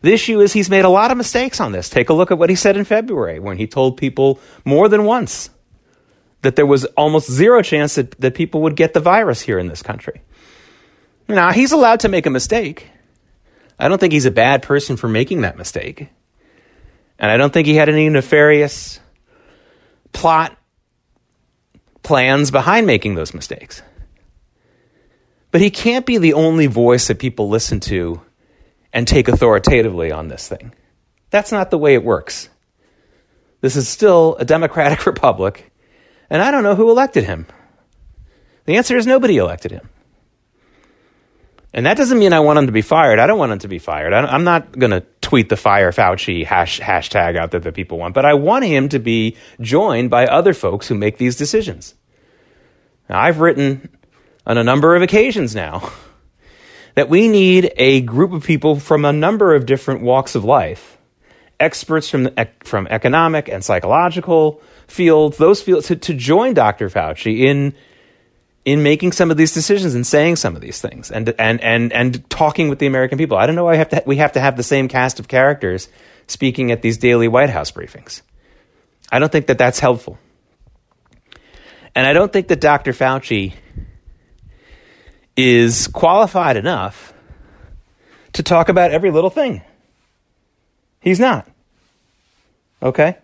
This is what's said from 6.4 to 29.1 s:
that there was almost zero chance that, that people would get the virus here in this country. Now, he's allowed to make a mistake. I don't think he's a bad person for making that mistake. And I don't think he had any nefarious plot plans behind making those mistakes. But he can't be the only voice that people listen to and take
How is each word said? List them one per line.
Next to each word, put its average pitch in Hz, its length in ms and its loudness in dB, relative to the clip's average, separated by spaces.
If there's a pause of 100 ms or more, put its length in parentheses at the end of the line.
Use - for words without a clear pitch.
that 135 140 0
there 147 120 4
was 139 180 2
almost 151 460 0
zero 202 320 4
chance 147 320 -2
that, 131 160 -4 (100)
that 131 140 -2
people 160 260 -4
would 156 140 -2
get 160 180 0
the 165 60 2
virus 175 420 0
here 104 160 -4
in 90 100 -4
this 78 140 -12
country. - 400 -14 (1040)
Now, 185 240 2
he's 247 200 2
allowed 240 300 4
to 220 80 0
make 170 180 -2
a - 20 0
mistake. 160 580 -4 (920)
I 135 80 -2
don't 190 100 2
think 180 160 2
he's 135 140 2
a 120 40 2
bad 123 300 2
person 143 340 -2
for 117 120 -8
making 113 340 -2
that 90 160 -6
mistake. - 500 -12 (1120)
And 107 140 0
I 113 60 4
don't 143 140 2
think 165 140 2
he 151 100 2
had 151 140 4
any 156 200 2
nefarious 147 920 2 (1120)
plot 160 440 -2 (1500)
plans 135 480 2
behind 175 340 2
making 107 300 0
those 80 180 -8
mistakes. - 480 -16 (1700)
But 175 120 2
he 202 100 2
can't 240 340 -4
be 240 140 0
the 165 140 4
only 160 340 2
voice 120 400 2
that 104 100 -2
people 113 320 -4
listen 110 320 -2
to 85 400 -6 (720)
and 117 100 -2
take 127 220 2